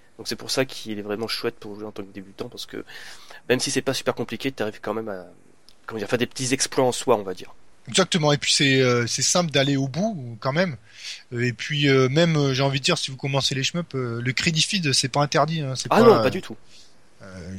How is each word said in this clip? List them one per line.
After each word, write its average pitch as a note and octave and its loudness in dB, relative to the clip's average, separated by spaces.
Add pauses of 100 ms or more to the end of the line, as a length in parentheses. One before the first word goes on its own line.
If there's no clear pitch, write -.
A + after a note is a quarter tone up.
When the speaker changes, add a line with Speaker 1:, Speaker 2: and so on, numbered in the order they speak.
(180)
Speaker 1:
Donc A2 -16
c'est A#2 -6
pour - -8
ça - 2
qu'il G#2+ -10
est G2+ -6
vraiment G#2 -4
chouette - -4
pour G#2 -14
jouer G#2 -12
en G#2+ -12
tant G2+ -12
que G2 -18
débutant, G2 -14
parce A2 -14
que A2 -10 (640)
même B2+ 2
si - -2
c'est C3 0
pas C3+ 0
super - -2
compliqué, A#2+ -6
t'arrives G#2+ -6
quand G#2+ -4
même A2+ -6
à, F#2 -10 (600)
comment A2+ -8
dire, G2+ -6
faire B2 2
des A#2+ 0
petits C3 -4
exploits - 0
en B2 2
soi, A#2+ 2
on G#2 0
va F#2+ -6
dire. - -16 (320)
Speaker 2:
Exactement, D#3 4
et C#3+ 4
puis - -2
c'est, C3+ 4
euh, A#2+ 4
c'est C#3 -4
simple E3+ 2
d'aller C#3 2
au C3+ 0
bout, C#3 -4
quand C3 -2
même. E3 0 (560)
Euh, A#2+ -2
et A#2+ 0
puis, C#3+ 0
euh, C3 6
même, D#3+ 4
euh, C#3 2
j'ai C3 0
envie C#3 2
de C3+ -6
dire, - 2
si - -6
vous C3 -12
commencez C#3 -2
les C3 -2
shmups, E3+ -4
euh, A#2+ -4
le B2 -2
crédit D#3+ 2
feed, E3+ 0
c'est - 2
pas C#3+ 2
interdit, D#3 2
hein, C3 -4
c'est - -6
Speaker 1:
Ah E3 4
Speaker 2:
pas, - 8
Speaker 1:
non, A3+ 10
Speaker 2:
euh, A2+ 4
Speaker 1:
pas - 2
du F#3 -4
tout. - -12 (640)
Speaker 2:
euh, F#2 -14